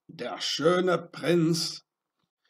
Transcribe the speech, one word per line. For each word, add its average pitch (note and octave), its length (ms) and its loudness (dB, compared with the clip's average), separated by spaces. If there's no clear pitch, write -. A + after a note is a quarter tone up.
der - 340 -10
schöne F3+ 560 2
Prinz - 840 0